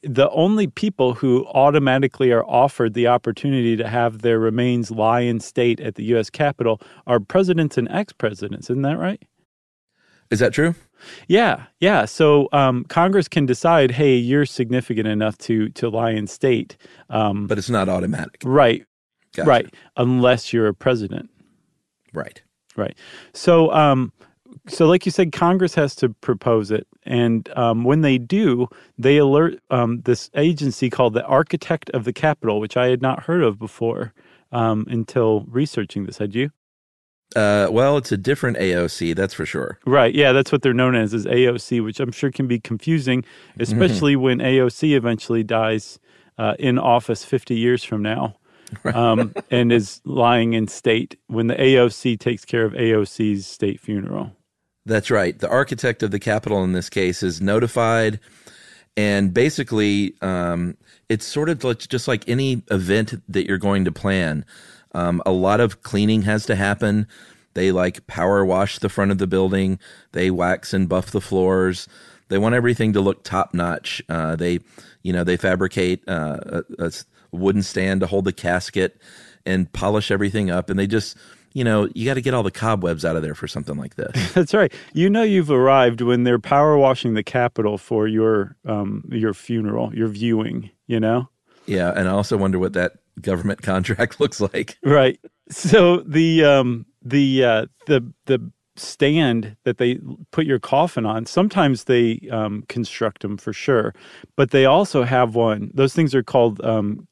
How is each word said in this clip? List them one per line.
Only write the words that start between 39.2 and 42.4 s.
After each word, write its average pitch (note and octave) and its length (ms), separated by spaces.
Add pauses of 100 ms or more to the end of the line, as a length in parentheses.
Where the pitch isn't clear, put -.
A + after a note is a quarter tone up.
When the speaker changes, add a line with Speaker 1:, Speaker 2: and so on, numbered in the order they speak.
Speaker 2:
for D#2+ 100
sure. - 420
Speaker 1:
Right. B2+ 280
Yeah, C#3+ 160
that's C3 220
what C#3 100
they're C3 100
known B2+ 220
as, A2 180
is A2 140
A B2 220
O A#2+ 80
C, A#2 240
which A2 180
I'm B2 140
sure C#3 180
can C3+ 160